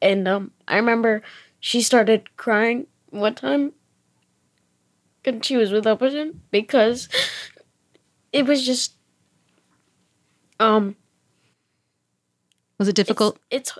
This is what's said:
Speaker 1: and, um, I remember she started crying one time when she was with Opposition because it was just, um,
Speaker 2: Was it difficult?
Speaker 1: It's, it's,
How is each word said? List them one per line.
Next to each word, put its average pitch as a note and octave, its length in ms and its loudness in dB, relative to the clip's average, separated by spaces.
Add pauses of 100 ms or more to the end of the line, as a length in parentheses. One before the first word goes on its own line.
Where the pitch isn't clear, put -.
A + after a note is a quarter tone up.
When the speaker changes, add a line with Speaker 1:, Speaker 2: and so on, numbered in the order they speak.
Speaker 1:
and, G3 280 2
um, G3 240 -2 (160)
I E3 80 0
remember A3+ 460 0 (360)
she - 240 -2
started G#3+ 540 2
crying A#3 500 -2 (240)
one G#3+ 240 -2
time C#4+ 380 -2 (1500)
when A#3+ 160 -4
she C4+ 160 -2
was G#3+ 160 2
with G#3+ 140 0
Opposition C#4 640 0
because A3 580 0 (1200)
it C#4 140 2
was C#4 180 0
just, B3+ 280 -4 (1700)
um, G#3+ 360 2 (1800)
Speaker 2:
Was G3 100 0
it G3+ 60 0
difficult? G#3 440 0 (120)
Speaker 1:
It's, C4 200 -6
it's, - 100 -16